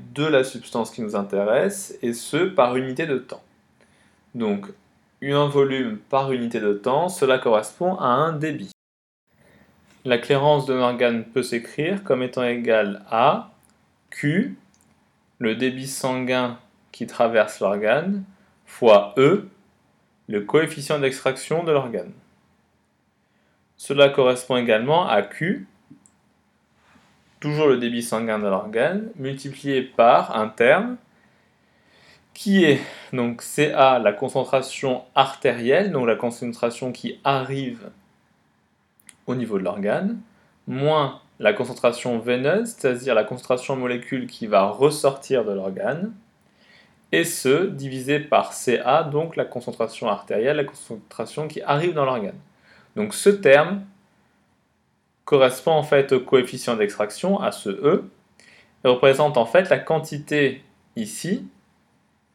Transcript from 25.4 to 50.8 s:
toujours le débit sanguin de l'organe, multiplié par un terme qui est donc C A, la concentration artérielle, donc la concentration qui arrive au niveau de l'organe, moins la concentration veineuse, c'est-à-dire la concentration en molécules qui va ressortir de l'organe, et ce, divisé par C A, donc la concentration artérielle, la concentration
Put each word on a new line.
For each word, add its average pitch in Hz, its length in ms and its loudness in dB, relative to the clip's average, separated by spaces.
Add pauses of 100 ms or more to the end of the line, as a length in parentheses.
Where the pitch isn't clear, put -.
toujours 151 260 0
le 127 120 6
débit 120 240 -4
sanguin 113 360 -4
de 104 80 -4
l'organe, 120 720 -2
multiplié 135 640 -6
par 131 560 2
un 107 120 -2
terme 185 500 0 (1400)
qui 196 280 2
est 139 180 6 (340)
donc 120 260 -4
C 147 320 -2
A, 135 260 6
la 104 140 2
concentration 127 880 -4 (120)
artérielle, 135 800 0
donc 127 140 0
la 110 100 2
concentration 120 760 -6
qui - 320 -10
arrive 131 640 -4 (1400)
au 127 80 -4
niveau 110 240 -4
de 95 60 -4
l'organe, 117 560 -4 (460)
moins 139 560 0 (160)
la 107 160 2
concentration 120 640 -2
veineuse, 135 580 -2
c'est-à-dire 127 380 0
la 107 100 4
concentration 127 500 -4
en 131 40 -4
molécules 123 480 -6
qui - 200 -12
va 101 180 4
ressortir 131 800 0
de 101 60 -4
l'organe, 98 600 -4 (960)
et 165 140 2
ce, 156 400 0
divisé 139 560 -4
par 110 320 0
C - 320 -2
A, 147 180 4
donc 156 340 -4
la 135 100 -2
concentration 117 640 -6
artérielle, 110 500 -2
la 143 60 -2
concentration 135 840 -12